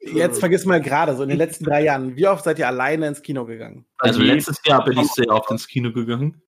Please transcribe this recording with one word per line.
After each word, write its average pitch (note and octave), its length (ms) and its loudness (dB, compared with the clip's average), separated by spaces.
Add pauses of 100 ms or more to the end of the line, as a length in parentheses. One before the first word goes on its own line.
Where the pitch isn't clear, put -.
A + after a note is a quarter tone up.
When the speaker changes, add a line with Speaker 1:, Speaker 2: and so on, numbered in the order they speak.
Speaker 1:
Jetzt D#3+ 400 -2
vergiss F3+ 240 2
mal F3+ 160 4
gerade, C#3+ 340 0
so B2+ 80 -4
in C3+ 60 -4
den C#3 100 -2
letzten E3 260 -4
drei D3 200 2
Jahren. C3 320 -2
Wie E3+ 100 2
oft G3 160 2
seid D#3 160 -2
ihr D3 80 -2
alleine C3+ 400 -2
ins D3 160 -8
Kino C3+ 220 -8
gegangen? A2+ 420 -16 (120)
Speaker 2:
Also A#2+ 220 2
Speaker 3:
Also B2+ 120 6
Speaker 2:
letztes D3 320 0
Jahr C#3 180 6
bin B2+ 120 0
ich B2+ 40 0
Speaker 3:
jedes D3 160 0
Speaker 2:
sehr A#2 140 2
oft A2 220 0
ins A2+ 180 -6
Kino A#2+ 240 -4
gegangen, A#2+ 560 -4